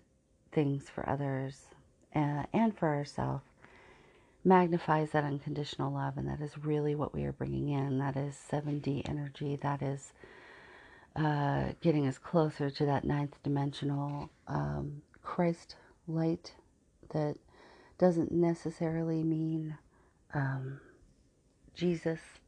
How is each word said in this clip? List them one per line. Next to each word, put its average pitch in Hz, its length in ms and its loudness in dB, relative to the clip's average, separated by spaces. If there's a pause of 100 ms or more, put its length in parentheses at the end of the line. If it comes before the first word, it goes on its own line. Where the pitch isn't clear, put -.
(500)
things 139 400 0
for - 180 -6
others, 135 600 -2 (460)
uh, 147 380 2
and 214 240 4
for 165 120 2
ourselves 139 560 -2 (1000)
magnifies 170 680 6
that 151 120 4
unconditional 143 680 -2
love, 139 260 -2
and 139 100 -2
that 139 120 -4
is 147 180 -8
really 147 360 0
what 147 200 -2
we 143 100 -2
are 139 80 -2
bringing 135 380 -2
in. 139 280 0
That 135 180 0
is 139 200 -4
seven 147 440 -4
D 139 260 -2
energy. 143 500 -4
That 143 240 -2
is, 139 320 -4 (1040)
uh, 143 640 2
getting 151 260 4
us 135 120 -2
closer 156 500 2
to 139 180 -2
that 139 180 2
ninth 143 380 0
dimensional, 143 840 -2 (200)
um, 147 540 -4 (200)
Christ - 540 -2 (300)
light 165 480 -2 (560)
that 151 260 0 (600)
doesn't 170 360 4
necessarily 165 920 0
mean, 160 560 -2 (560)
um, 135 460 -4 (920)
Jesus. 165 460 0 (280)